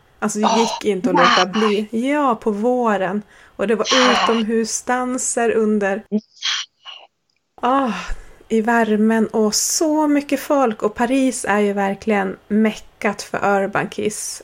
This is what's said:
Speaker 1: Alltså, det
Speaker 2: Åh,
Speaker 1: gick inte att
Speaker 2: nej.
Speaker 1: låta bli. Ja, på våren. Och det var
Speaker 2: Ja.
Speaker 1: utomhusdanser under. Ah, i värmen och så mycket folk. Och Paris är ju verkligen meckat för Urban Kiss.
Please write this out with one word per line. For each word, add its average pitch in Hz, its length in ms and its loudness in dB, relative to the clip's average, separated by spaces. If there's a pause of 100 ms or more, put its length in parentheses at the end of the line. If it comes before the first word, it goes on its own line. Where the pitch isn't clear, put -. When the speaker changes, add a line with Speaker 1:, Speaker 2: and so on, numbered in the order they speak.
(200)
Speaker 1:
Alltså, 208 200 -4
det 214 60 0
Speaker 2:
Åh, 226 140 2
Speaker 1:
gick - 320 -2
inte 180 180 -2
att - 60 0
Speaker 2:
nej. 175 100 6 (120)
Speaker 1:
låta 185 80 4 (140)
bli. 214 280 0 (240)
Ja, 285 300 2
på 226 100 0
våren. 208 680 0 (340)
Och 196 120 -2
det 220 80 2
var 214 160 -4
Speaker 2:
Ja. 254 320 2
Speaker 1:
utomhusdanser 233 1300 -2
under. 214 520 0 (1600)
Ah, 262 300 2 (560)
i 220 140 2
värmen 220 640 2
och 214 280 0
så 311 520 0
mycket 285 320 0
folk. 262 440 0
Och 208 120 -2
Paris 262 500 0
är 208 140 2
ju 208 140 2
verkligen 196 640 -2 (100)
meckat 214 720 -2
för 196 420 0
Urban 190 260 -4
Kiss. - 540 -6